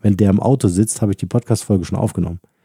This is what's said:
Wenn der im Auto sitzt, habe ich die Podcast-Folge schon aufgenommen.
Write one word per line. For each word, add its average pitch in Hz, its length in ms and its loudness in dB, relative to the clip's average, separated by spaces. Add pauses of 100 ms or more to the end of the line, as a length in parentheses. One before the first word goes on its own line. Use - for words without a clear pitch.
Wenn 104 160 2
der 101 120 4
im 98 120 4
Auto 123 260 2
sitzt, 98 340 0
habe 101 120 0
ich - 40 -6
die - 80 -6
Podcast-Folge 101 600 -2
schon 92 120 -6
aufgenommen. 87 440 -4 (240)